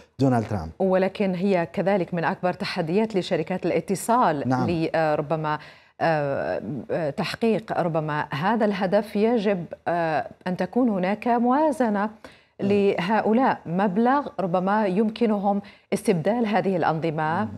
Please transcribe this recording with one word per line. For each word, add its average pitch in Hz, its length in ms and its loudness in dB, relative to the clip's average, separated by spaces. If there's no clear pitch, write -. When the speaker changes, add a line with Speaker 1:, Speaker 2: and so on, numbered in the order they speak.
Speaker 1:
دونالد 123 300 4
ترامب. 85 300 -4
Speaker 2:
ولكن 185 560 0
هي 175 380 0
كذلك 185 420 0
من 165 100 -2
أكبر 180 280 0
تحديات 190 640 -2
لشركات 180 500 -2
الاتصال 170 840 0
Speaker 1:
نعم. 127 220 2
Speaker 2:
ل-، 165 240 0
آه، 156 200 2
ربما، 151 440 -2
آه، 139 640 0
آه، 151 200 -2
تحقيق 190 720 -2
ربما 156 500 0
هذا 202 340 0
الهدف. 202 520 0
يجب، 202 480 2
آه، 165 380 0
أن 180 100 -2
تكون 240 320 0
هناك 202 400 0
موازنة 247 640 2
Speaker 1:
نعم. 208 200 0
Speaker 2:
لهؤلاء، 202 1080 2
مبلغ 226 600 2
ربما 190 460 0
يمكنهم 202 760 0
استبدال 202 520 0
هذه 196 300 0
الأنظمة 156 680 0
Speaker 1:
مم. 220 140 -6